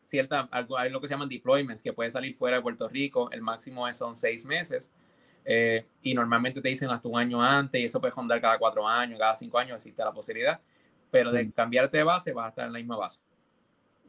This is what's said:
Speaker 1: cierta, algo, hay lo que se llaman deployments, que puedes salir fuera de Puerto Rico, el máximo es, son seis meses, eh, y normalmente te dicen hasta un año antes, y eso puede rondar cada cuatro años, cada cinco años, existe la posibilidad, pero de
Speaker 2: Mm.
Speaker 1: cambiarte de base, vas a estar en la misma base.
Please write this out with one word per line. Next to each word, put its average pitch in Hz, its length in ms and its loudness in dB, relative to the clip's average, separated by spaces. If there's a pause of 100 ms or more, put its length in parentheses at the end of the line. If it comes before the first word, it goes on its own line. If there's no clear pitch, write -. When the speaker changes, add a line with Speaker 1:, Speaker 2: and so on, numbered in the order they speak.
Speaker 1:
cierta, 135 480 -2
algo, 123 260 -6
hay 127 140 -2
lo 135 100 -8
que 143 60 -12
se 139 80 -6
llaman 139 140 -6
deployments, 127 520 0
que 117 120 -8
puedes 117 200 -4
salir 127 220 -6
fuera 123 220 0
de 127 60 0
Puerto 117 260 -6
Rico, 127 420 -2
el 117 100 -10
máximo 120 460 -8
es, 120 120 -6
son 120 180 -8
seis 117 280 -4
meses, 165 460 -6 (540)
eh, 117 400 2 (180)
y 131 100 -2
normalmente 120 480 0
te 131 100 -2
dicen 131 200 -4
hasta 120 180 -6
un 117 120 0
año 120 200 0
antes, 135 400 2
y 120 40 -2
eso 120 160 -4
puede 123 120 -2
rondar 117 280 -2
cada 113 180 4
cuatro 110 300 0
años, 117 300 0
cada 110 180 2
cinco 120 220 -2
años, 123 180 -2
existe 113 260 -10
la 107 80 -2
posibilidad, 113 480 -2 (520)
pero 120 200 10
de 120 140 4
Speaker 2:
Mm. 107 80 -6
Speaker 1:
cambiarte 123 460 4
de 151 40 6
base, 170 300 2
vas 117 140 -4
a - 20 -6
estar 120 180 -8
en 117 60 -8
la 117 60 -8
misma 117 180 -8
base. 95 240 -6 (880)